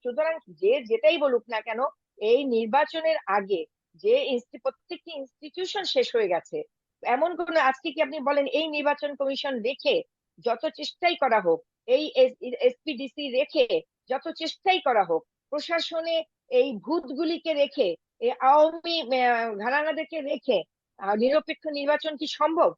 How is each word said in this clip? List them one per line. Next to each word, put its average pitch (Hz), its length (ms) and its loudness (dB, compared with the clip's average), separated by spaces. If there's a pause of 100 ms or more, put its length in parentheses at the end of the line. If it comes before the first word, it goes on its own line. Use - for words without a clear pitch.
সুতরাং 302 300 0 (240)
যে 190 140 4 (120)
যেটাই 226 340 4
বলুক 262 300 2
না 226 120 -4
কেন, 226 200 -8 (380)
এই 226 280 4
নির্বাচনের 294 720 0 (100)
আগে 196 320 0 (440)
যে 220 100 4 (120)
ইনস্টি-, - 360 -6
প্রত্যেকটি - 500 -10
ইনস্টিটিউশন 311 720 -10
শেষ 262 280 0
হয়ে 214 220 2
গেছে, 160 240 -6 (440)
এমন 269 320 0
কোন, 330 280 -4
আজকে 262 280 0
কি 294 120 -8
আপনি 285 180 -2
বলেন 277 320 2
এই 311 160 0
নির্বাচন 294 480 -2
কমিশন 277 460 -4
রেখে 254 320 -2 (500)
যত 226 180 -2 (120)
চেষ্টাই 349 420 -2
করা 226 240 2
হোক, 165 180 2 (300)
এই 262 160 2 (120)
এস-, 254 220 4 (220)
এসপিডিসি 262 720 -2
রেখে 262 360 2 (420)
যত 254 240 -4
চেষ্টাই 320 480 -2
করা 233 240 2
হোক, 165 180 0 (240)
প্রশাসনে 330 680 -4 (340)
এই 254 180 4 (100)
ভূতগুলিকে 311 760 -4
রেখে, 285 340 0 (320)
এই 233 120 0 (100)
আওয়ামী, 320 580 4
আহ, 240 540 0
ঘরানাদেরকে 294 680 -2
রেখে, 262 360 -2 (400)
আহ, 196 160 -2
নিরপেক্ষ 285 560 0
নির্বাচন 294 460 -2
কি 302 140 -8
সম্ভব? 311 480 2